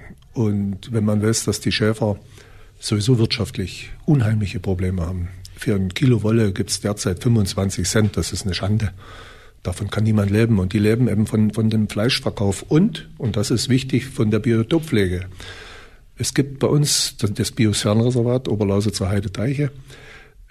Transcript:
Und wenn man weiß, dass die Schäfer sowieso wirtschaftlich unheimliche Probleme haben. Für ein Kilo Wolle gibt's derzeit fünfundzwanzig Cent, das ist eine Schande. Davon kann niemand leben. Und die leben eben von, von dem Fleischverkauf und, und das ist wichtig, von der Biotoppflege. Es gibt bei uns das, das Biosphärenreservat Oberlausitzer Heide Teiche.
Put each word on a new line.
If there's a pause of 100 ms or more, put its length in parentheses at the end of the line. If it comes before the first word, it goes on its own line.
(320)
Und
wenn
man
weiß,
dass
die
Schäfer (640)
sowieso
wirtschaftlich (160)
unheimliche
Probleme
haben. (280)
Für
ein
Kilo
Wolle
gibt's
derzeit
fünfundzwanzig
Cent,
das
ist
eine
Schande. (720)
Davon
kann
niemand
leben.
Und
die
leben
eben
von,
von
dem
Fleischverkauf
und,
und
das
ist
wichtig,
von
der
Biotoppflege. (920)
Es
gibt
bei
uns
das,
das
Biosphärenreservat
Oberlausitzer
Heide
Teiche. (800)